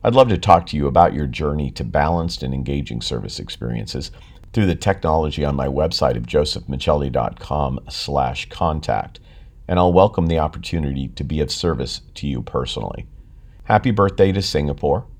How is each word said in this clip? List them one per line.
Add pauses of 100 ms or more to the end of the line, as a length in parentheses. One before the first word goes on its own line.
I'd
love
to
talk
to
you
about
your
journey
to
balanced
and
engaging
service
experiences (420)
through
the
technology
on
my
website
of
josephmichelli
dot
com (100)
slash
contact, (480)
and
I'll
welcome
the
opportunity
to
be
of
service (120)
to
you
personally. (560)
Happy
birthday
to
Singapore. (120)